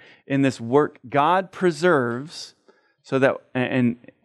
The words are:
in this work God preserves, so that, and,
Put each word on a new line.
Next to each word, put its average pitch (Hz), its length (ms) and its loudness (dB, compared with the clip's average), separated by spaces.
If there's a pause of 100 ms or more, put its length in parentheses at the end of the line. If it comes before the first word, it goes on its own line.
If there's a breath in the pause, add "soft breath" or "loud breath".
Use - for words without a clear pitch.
(280 soft breath)
in 139 160 0
this 131 180 0
work 131 380 0 (100)
God 170 420 0
preserves, 147 1000 -2 (500 soft breath)
so 135 160 -4
that, 131 160 2 (200)
and, 123 420 0 (280)